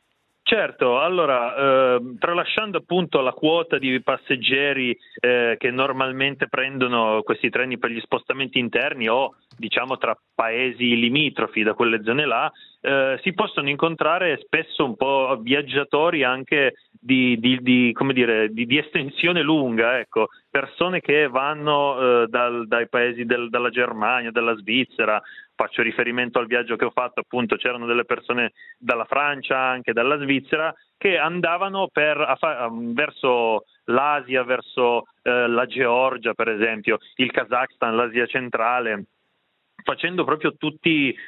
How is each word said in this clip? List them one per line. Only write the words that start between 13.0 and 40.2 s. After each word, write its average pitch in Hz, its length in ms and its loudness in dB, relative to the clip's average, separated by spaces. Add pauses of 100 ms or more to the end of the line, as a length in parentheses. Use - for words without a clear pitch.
si 190 100 -2
possono 160 380 -2
incontrare 160 720 0
spesso 156 400 -2
un 120 120 -4
po' 131 440 0
viaggiatori 143 840 0
anche 131 520 0 (160)
di, 123 480 2
di, 123 240 2
di, 123 320 4
come 135 180 0
dire, 117 400 2
di, 117 140 -4
di 127 120 2
estensione 151 640 -2
lunga, 127 560 2
ecco, 110 300 0 (220)
persone 175 500 -2
che 147 280 2
vanno, 139 960 2
eh, 117 60 2
dal, 120 380 0
dai 117 220 0
paesi 120 360 0
del, 120 240 -2
dalla 120 220 -2
Germania, 120 600 -2
dalla 117 260 0
Svizzera. 107 640 -2 (360)
Faccio 113 260 -2
riferimento 120 580 -2
al 120 60 -2
viaggio 120 300 -2
che - 80 -2
ho 117 60 -2
fatto, 123 300 -4
appunto, 117 360 -2
c'erano 123 300 -4
delle 117 180 0
persone - 480 -4 (240)
dalla 120 280 -2
Francia, 143 520 -2
anche 127 360 -2
dalla 127 260 0
Svizzera, 143 560 -2 (240)
che 190 180 2
andavano 175 760 -2
per, 151 280 0
a 139 140 0
fa-, 131 380 -2
verso 120 920 0 (200)
l'Asia, 131 580 0
verso, 120 640 0 (160)
eh, 123 240 2
la 117 200 2
Georgia, 120 680 0
per 113 140 -2
esempio, 110 500 0 (180)
il 127 140 0
Kazakhstan, 123 640 -2
l'Asia 120 320 0
centrale, 117 760 -2 (800)
facendo 170 400 -2